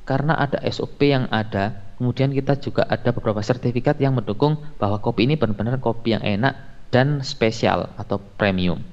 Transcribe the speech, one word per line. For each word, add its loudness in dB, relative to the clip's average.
karena 2
ada 0
S -4
O -4
P 2
yang 0
ada, -2
kemudian 0
kita 2
juga 0
ada 0
beberapa -2
sertifikat 0
yang 2
mendukung 0
bahwa 2
kopi 0
ini 2
benar-benar 0
kopi 0
yang -4
enak 0
dan 4
spesial 0
atau -4
premium. 0